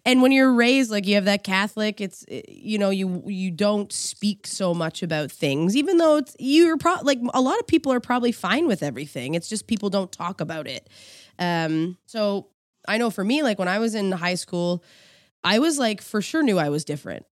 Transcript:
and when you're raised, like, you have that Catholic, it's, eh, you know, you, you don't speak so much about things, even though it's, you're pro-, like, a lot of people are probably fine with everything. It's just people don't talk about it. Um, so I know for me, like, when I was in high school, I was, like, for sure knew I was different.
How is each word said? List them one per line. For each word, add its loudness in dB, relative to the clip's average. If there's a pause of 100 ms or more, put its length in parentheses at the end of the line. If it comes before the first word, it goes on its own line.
and 4
when 6
you're 6
raised, 4
like, -2
you 4
have 4
that 0
Catholic, -2
it's, -10
eh, -10
you -6
know, 2
you, -2
you -6
don't -2
speak -6
so -2
much -4
about -4
things, 0
even 2
though 6
it's, -4
you're 4
pro-, 0
like, 2 (120)
a 2
lot 2
of -8
people 2
are 2
probably 0
fine 0
with 0
everything. -6
It's -6
just -8
people -2
don't -2
talk -8
about -6
it. -12 (500)
Um, 0 (100)
so -4 (400)
I 0
know 0
for -6
me, 0
like, 0
when -2
I 0
was -2
in -2
high -2
school, -4 (640)
I 4
was, 0
like, -2
for -4
sure -2
knew 2
I 0
was -4
different. -10 (120)